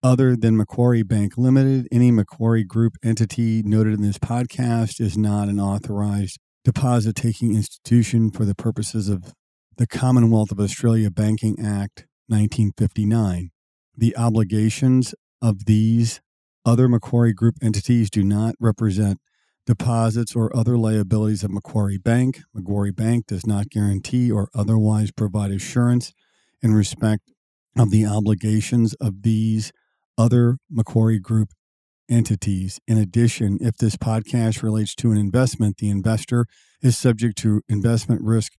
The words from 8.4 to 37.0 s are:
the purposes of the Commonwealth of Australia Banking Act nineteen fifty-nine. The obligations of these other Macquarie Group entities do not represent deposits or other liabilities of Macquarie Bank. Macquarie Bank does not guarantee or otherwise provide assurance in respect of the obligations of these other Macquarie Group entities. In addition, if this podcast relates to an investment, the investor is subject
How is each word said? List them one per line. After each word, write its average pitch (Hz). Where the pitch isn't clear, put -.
the 98
purposes 107
of 95
the 123
Commonwealth 113
of 101
Australia 110
Banking 107
Act 101
nineteen 104
fifty-nine. 101
The 117
obligations 113
of 101
these 110
other 120
Macquarie 117
Group 113
entities 110
do 104
not 104
represent 104
deposits 113
or 113
other 120
liabilities 107
of 104
Macquarie 101
Bank. 120
Macquarie 101
Bank 113
does 95
not 101
guarantee 107
or 104
otherwise 107
provide 101
assurance 120
in 113
respect 107
of 107
the 107
obligations 107
of 101
these 110
other 120
Macquarie 113
Group 107
entities. 101
In 110
addition, 107
if 117
this 110
podcast 113
relates 107
to 120
an 107
investment, 104
the 104
investor 110
is 127
subject 117